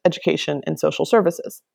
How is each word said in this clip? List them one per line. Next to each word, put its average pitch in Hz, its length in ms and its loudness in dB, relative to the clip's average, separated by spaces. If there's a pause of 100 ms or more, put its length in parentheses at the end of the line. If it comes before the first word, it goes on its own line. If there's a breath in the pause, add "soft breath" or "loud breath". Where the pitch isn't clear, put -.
education, 160 600 0
and 156 120 -2
social - 260 0
services. - 560 0 (140)